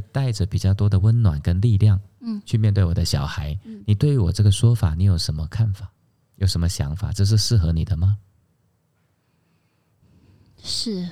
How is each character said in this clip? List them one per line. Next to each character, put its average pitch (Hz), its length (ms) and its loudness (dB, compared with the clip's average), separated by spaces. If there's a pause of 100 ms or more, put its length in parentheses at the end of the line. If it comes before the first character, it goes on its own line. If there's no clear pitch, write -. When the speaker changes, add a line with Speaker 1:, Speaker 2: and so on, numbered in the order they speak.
(120)
Speaker 1:
带 135 200 -4
着 98 160 -2
比 - 100 -2
较 98 160 0
多 101 160 0
的 101 80 2
温 113 240 2
暖 80 200 2
跟 87 200 0
力 110 160 2
量， 98 240 4 (200)
Speaker 2:
嗯。 220 220 -8
Speaker 1:
去 - 140 -4
面 107 160 2
对 101 100 2
我 85 80 2
的 85 140 0
小 71 180 -2
孩。 73 320 -6 (100)
Speaker 2:
嗯。 220 200 -16
Speaker 1:
你 104 80 2
对 143 220 2
于 - 20 2
我 85 140 2
这 101 120 0
个 104 80 4
说 117 220 2
法， 82 220 0
你 87 80 0
有 95 120 4
什 82 160 -4
么 78 140 -6
看 110 260 -2
法？ - 200 -10 (460)
有 95 80 0
什 90 140 0
么 85 80 0
想 73 260 -4
法？ 78 200 -6
这 98 100 -2
是 107 140 4
适 117 200 0
合 82 140 2
你 80 140 0
的 - 100 -2
吗？ 95 220 2 (2500)
Speaker 2:
是。 185 500 -6